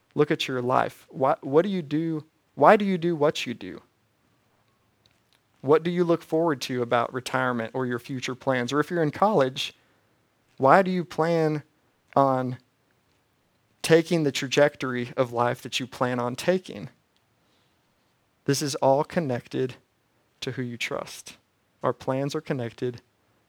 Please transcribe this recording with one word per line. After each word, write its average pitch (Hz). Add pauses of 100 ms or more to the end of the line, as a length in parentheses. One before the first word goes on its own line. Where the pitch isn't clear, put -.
(160)
Look 147
at -
your 127
life. 120
Why, 135
what 143
do 202
you 185
do? 156 (300)
Why 160
do 208
you 190
do 170
what 147
you 120
do? 92 (1800)
What 151
do 165
you 175
look 165
forward 160
to 127
about 120
retirement 123
or 131
your 123
future 131
plans? 127
Or 147
if 143
you're 175
in 147
college, 151 (840)
why 143
do 185
you 180
plan 160 (540)
on 131 (1200)
taking 165
the 139
trajectory 131
of 127
life 120
that -
you 127
plan 123
on 123
taking? 180 (1500)
This 143
is 143
all 139
connected 131 (680)
to 131
who 131
you 120
trust. - (440)
Our 127
plans 135
are 156
connected 123 (480)